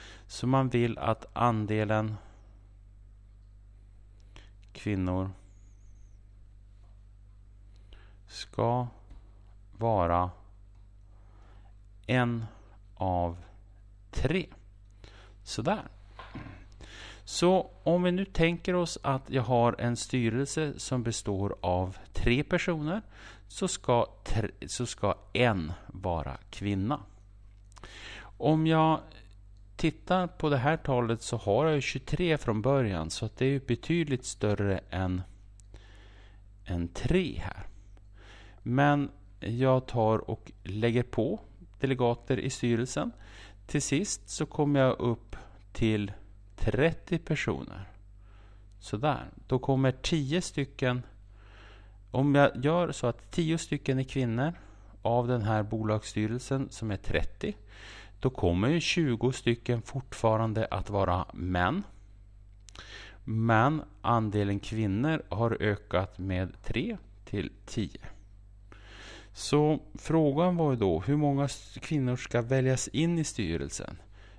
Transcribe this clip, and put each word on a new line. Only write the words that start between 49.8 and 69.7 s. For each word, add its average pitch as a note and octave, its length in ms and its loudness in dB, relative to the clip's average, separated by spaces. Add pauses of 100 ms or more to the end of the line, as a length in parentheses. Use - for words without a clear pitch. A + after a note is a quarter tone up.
tio D3+ 500 -2
stycken... B2+ 600 -2 (1080)
Om C#3 240 4
jag C#3 300 6
gör D#3+ 280 2
så - 140 -4
att - 240 -4
tio D#3+ 280 0
stycken C3+ 400 -2
är C3 60 0
kvinnor C3 480 0 (500)
av A#2+ 260 6
den B2 140 4
här G#2+ 200 4
bolagsstyrelsen A2 1080 0
som A2 200 -6
är G2 60 0
trettio, - 580 0 (640)
då C3+ 100 2
kommer F#2 380 2
ju E3 120 2
tjugo C3 520 2
stycken A#2+ 500 0
fortfarande A2 880 0
att - 200 -4
vara F#2 420 2
män. F2+ 500 0 (1400)
Men A2+ 580 4 (180)
andelen G#2 600 2
kvinnor A2 680 0
har A2+ 320 0
ökat F#2+ 580 -2
med F#2 440 -4
tre F#3+ 340 -2 (280)
till F#2+ 280 -6 (140)
tio. - 340 -6 (1300)
Så D3+ 500 2 (120)